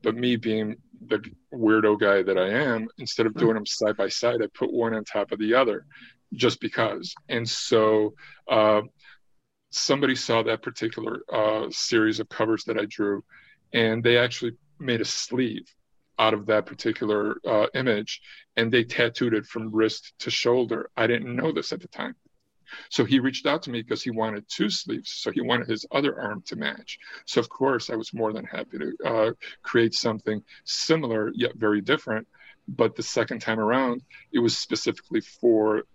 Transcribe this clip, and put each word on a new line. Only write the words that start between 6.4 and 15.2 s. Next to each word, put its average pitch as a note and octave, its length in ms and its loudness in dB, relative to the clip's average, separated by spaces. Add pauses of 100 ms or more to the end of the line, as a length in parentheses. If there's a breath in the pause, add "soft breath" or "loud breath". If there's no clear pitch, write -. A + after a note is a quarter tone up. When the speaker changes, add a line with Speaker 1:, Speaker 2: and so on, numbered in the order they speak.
Speaker 1:
because. - 540 -4 (160)
And A#2 180 -4
so, G#2+ 680 2 (340 loud breath)
uh, G#2+ 340 4 (920 loud breath)
somebody C#3 440 0
saw A2+ 280 0
that A2+ 180 -2
particular, A2+ 600 -6 (100)
uh, G#2+ 400 0
series A2 480 2
of A2 100 -6
covers A2 360 0
that A#2 120 -2
I G#2 80 0
drew, G2+ 380 -2 (500 soft breath)
and A2+ 300 2
they A#2+ 140 6
actually A#2+ 360 0 (260)
made A#2+ 220 0
a G2+ 40 -2
sleeve - 600 -4 (540)